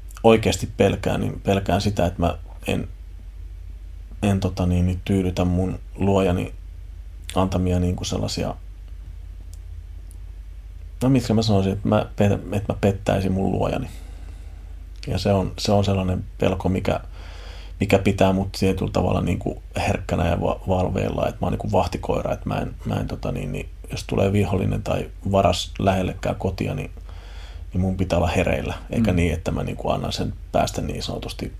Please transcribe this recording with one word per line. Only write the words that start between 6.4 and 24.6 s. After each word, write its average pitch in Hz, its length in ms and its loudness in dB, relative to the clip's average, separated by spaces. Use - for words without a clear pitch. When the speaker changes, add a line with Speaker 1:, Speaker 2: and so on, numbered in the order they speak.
Speaker 1:
antamia 92 440 4
niinku 90 240 0
sellasia, - 520 -2
no 131 60 6
mitkä 123 240 6
mä 110 80 6
sanoisin, 98 320 4
että 98 140 -2
mä 107 180 4
pet-, 101 400 2
että 104 180 -2
mä - 80 -2
pettäisin 98 500 2
mun 95 200 2
luojani. - 360 0
Ja - 100 0
se 101 160 4
on, 92 260 2
se - 120 2
on 101 140 6
sellainen 95 380 2
pelko, 92 320 2
mikä, 95 300 2
mikä 98 200 6
pitää 98 340 4
mut 98 260 2
tietyllä 95 320 2
tavalla 95 300 2
niinku - 420 -2
herkkänä 92 500 0
ja 92 140 2
va-, - 260 0
valveilla, 92 600 2
että - 140 -4
mä - 40 0
oon - 80 0
niinku - 180 -4
vahtikoira, - 600 0
että - 160 -6
mä - 100 -2
en, - 160 -6
mä 113 100 0
en - 120 0
tota - 240 -4
niin, 50 200 -4
niin - 180 -6
jos - 120 -6
tulee 98 280 2
vihollinen 101 520 2